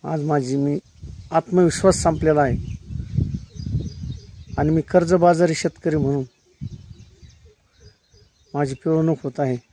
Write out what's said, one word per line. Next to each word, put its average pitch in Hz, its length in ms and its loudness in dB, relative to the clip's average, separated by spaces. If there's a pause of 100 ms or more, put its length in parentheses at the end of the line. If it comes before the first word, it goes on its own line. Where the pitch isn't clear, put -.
आज 151 180 -4
माझी, 143 340 0
मी 143 240 0 (520)
आत्मविश्वास 180 640 2
संपलेला 156 460 2
आहे 135 140 2 (2000)
आणि 147 120 2
मी 160 120 2
कर्जबाजारी 170 720 4
शेतकरी 160 400 -4
म्हणून 139 280 0 (2250)
माझी 143 220 -2
पिळवणूक 160 480 0
होत 135 160 -8
आहे. 131 180 0 (160)